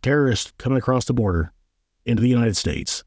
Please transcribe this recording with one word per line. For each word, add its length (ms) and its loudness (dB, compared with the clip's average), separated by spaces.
terrorists 560 0
coming 200 -2
across 280 0
the 80 -2
border 380 0
into 160 0
the 80 2
United 280 2
States 500 -4